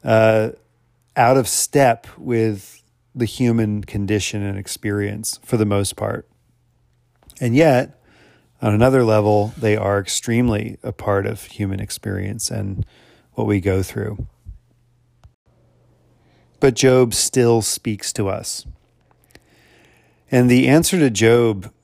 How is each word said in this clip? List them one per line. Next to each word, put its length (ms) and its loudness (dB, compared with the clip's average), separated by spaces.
uh, 480 2
out 220 4
of 100 0
step 600 0
with 640 -4
the 80 -2
human 580 0
condition 640 -4
and 140 -6
experience 840 -8
for 140 -4
the 100 2
most 300 -2
part. 320 -8
And 160 0
yet, 420 2
on 120 0
another 320 4
level, 520 2
they 200 0
are 220 0
extremely 840 -2
a 80 -10
part 340 -4
of 180 -8
human 360 -8
experience 720 -8
and 340 -6
what 160 -4
we 140 2
go 200 0
through. 460 -8
But 140 4
Job 400 4
still 480 2
speaks 500 -6
to 160 -4
us. 380 -8
And 220 4
the 160 4
answer 320 4
to 100 4
Job 640 2